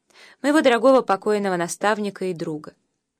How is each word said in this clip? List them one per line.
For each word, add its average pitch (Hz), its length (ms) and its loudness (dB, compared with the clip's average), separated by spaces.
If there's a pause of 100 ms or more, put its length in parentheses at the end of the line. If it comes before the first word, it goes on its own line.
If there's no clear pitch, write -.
(420)
моего 294 180 2
дорогого 247 400 4
покойного 196 560 -2
наставника 202 680 -4
и 185 80 -6
друга. 156 400 -12 (460)